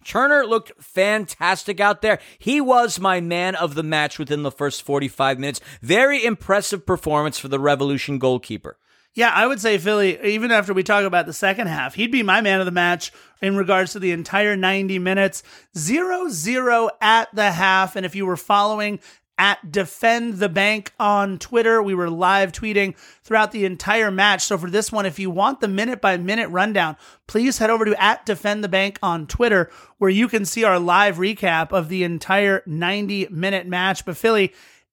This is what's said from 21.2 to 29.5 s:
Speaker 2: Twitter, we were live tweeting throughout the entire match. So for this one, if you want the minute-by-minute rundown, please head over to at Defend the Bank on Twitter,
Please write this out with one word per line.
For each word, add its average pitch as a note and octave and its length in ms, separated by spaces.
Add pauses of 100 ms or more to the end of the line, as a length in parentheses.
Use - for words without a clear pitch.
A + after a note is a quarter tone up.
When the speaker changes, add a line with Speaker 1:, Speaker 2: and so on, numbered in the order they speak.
Speaker 2:
Twitter, A3+ 420
we G3 140
were F3 120
live F#3 440
tweeting G3+ 440 (280)
throughout G#3+ 260
the G#3+ 140
entire G3+ 480
match. F#3+ 320
So G3+ 120
for F3 140
this G#3 220
one, G#3 120
if F#3 140
you F#3+ 120
want G3+ 280
the A3+ 80
minute-by-minute G3+ 840
rundown, F3+ 460 (300)
please A#3 320
head A3 120
over A3+ 160
to G#3 140
at G#3 240
Defend G#3 380
the G#3 60
Bank F#3+ 340
on E3+ 240
Twitter, G#3 420 (300)